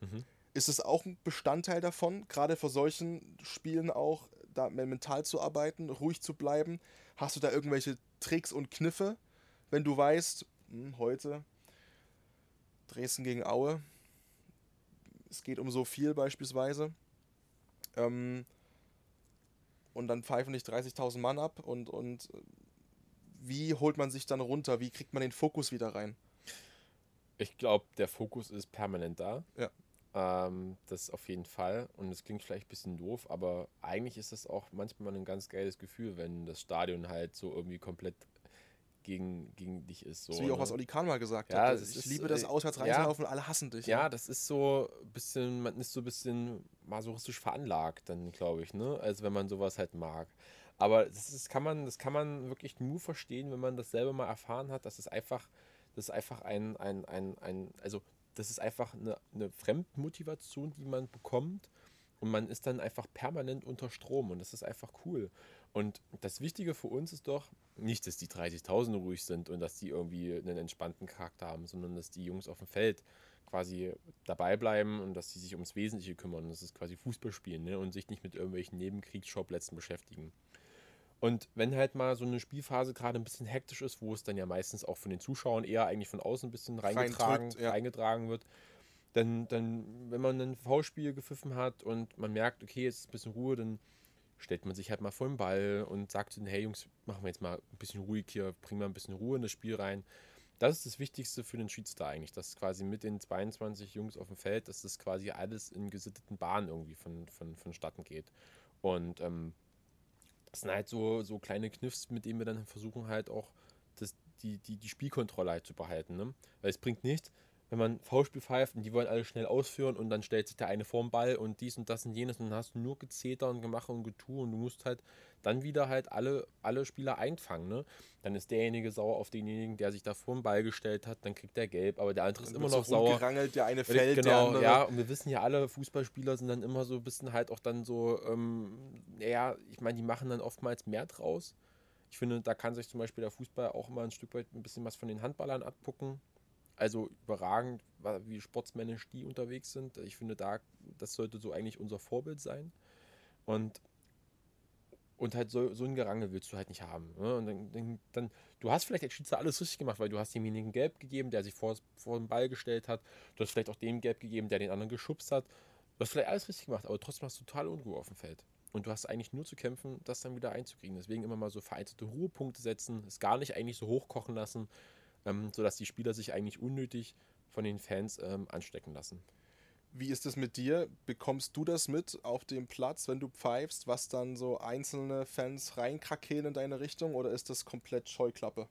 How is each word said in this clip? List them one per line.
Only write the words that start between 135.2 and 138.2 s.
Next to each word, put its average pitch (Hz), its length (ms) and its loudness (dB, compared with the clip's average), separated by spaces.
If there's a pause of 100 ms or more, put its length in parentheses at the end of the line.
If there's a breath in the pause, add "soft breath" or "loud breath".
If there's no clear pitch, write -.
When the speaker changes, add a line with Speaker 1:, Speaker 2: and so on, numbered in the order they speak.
Speaker 1:
ja 113 120 4
alle, 139 260 6
Fußballspieler 135 680 -2
sind 123 120 -2
dann 123 140 2
immer 131 220 0
so 127 120 -2
ein 120 60 -4
bisschen 123 300 -6
halt 117 180 4
auch 113 80 -4
dann 120 260 0
so, 117 400 4